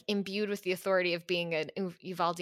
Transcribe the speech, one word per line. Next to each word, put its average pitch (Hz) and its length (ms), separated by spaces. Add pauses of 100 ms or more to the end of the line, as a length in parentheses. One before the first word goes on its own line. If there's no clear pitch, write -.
imbued 202 420
with 202 140
the 180 100
authority 180 420
of 170 120
being 170 280
an 156 220
U-, 185 240
Uvalde 175 400